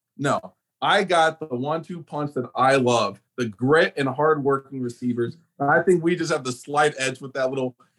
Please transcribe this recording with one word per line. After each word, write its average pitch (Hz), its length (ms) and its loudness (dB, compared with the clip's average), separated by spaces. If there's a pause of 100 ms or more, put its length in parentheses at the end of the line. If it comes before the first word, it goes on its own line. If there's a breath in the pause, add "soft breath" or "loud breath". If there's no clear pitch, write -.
(180)
no. 127 380 -4 (260)
I 180 220 2
got 160 360 2
the 156 160 -8
one-two 156 480 -6
punch 147 300 -8
that 123 220 -6
I 131 220 4
love: 120 440 0 (140)
the 123 100 -4
grit 147 520 2
and 139 120 0
hard-working 139 720 0
receivers. 120 560 -4 (220)
And 139 100 0
I 170 140 4
think 175 200 2
we 175 120 0
just 165 160 -2
have 147 120 -2
the 127 80 -4
slight 147 460 0
edge 131 240 -4
with 135 120 -12
that 131 160 0
little 131 260 -4 (240 soft breath)